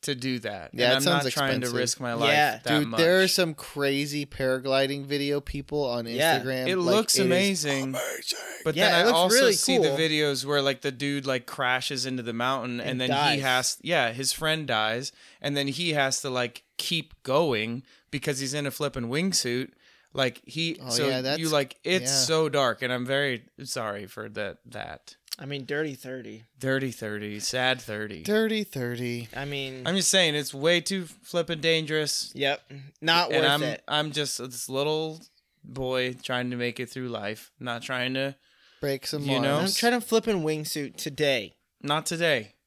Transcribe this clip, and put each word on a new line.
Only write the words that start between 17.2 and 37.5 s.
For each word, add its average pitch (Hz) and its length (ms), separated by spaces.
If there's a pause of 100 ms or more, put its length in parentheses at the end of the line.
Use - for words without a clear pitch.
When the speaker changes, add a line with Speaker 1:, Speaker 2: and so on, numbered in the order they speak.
Speaker 1:
going 127 600 (280)
because 143 300
he's 131 140
in 147 120
a 135 40
flippin' 131 380
wingsuit. 135 640 (440)
Like, 127 320
he, 165 360
Speaker 2:
Oh, 127 80
Speaker 1:
so 139 180
Speaker 2:
yeah, 131 100
Speaker 1:
you, 127 40
Speaker 2:
that's, 156 300
Speaker 1:
like, 139 320
it's 175 260
Speaker 2:
yeah. 139 140
Speaker 1:
so 160 240
dark, 131 340
and 127 100
I'm 123 140
very 135 380 (200)
sorry 104 420
for 110 240
that, 104 360
that. - 500 (260)
Speaker 3:
I 135 40
mean, 139 180
dirty 151 300
thirty. 117 500 (140)
Speaker 1:
Dirty 131 320
thirty. 104 500
Sad 127 400
thirty. 107 420
Speaker 2:
Dirty 214 400
thirty. 120 720
Speaker 3:
I 139 120
mean, 135 400
Speaker 1:
I'm 175 100
just 190 140
saying, 175 240
it's 147 180
way 165 300
too 185 240
flippin' 165 560
dangerous. 156 720
Speaker 3:
Yep. 139 260 (400)
Not 165 320
Speaker 1:
And 156 100
Speaker 3:
worth 139 80
Speaker 1:
I'm, 147 120
Speaker 3:
it. 120 260
Speaker 1:
I'm 151 240
just 143 260
this 120 300
little 156 540 (420)
boy 127 480 (100)
trying 123 280
to 123 60
make 120 220
it 123 120
through 127 180
life. 107 500